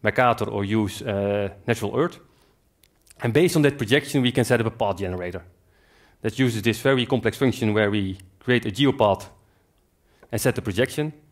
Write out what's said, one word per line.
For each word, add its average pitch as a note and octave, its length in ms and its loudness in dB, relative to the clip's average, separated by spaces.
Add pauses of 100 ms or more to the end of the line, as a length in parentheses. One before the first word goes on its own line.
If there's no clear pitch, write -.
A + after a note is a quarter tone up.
Mercator A#2 460 2
or G#2 140 -4
use, G#2 380 -2
uh, G2+ 480 -2 (180)
Natural G#2+ 300 -2
Earth. E3 220 -2 (1040)
And A#2+ 100 0
based E3+ 220 4
on D#3 80 4
that C#3 140 2
projection, C3+ 440 0
we B2 100 2
can A#2+ 140 2
set A#2+ 160 2
up A2 60 -2
a G#2+ 40 -2
path G2+ 260 -2
generator F2+ 460 -6 (760)
that A2+ 180 -4
uses A#2 220 0
this G#2+ 180 0
very C3+ 260 0
complex A#2 320 -2
function A2+ 360 0
where G#2+ 160 2
we G2 280 -4 (220)
create A#2+ 260 0
a A2 60 -4
geopath A#2 580 2 (1000)
and A2+ 80 -4
set B2+ 160 0
the - 60 -6
projection. C3 520 -2 (180)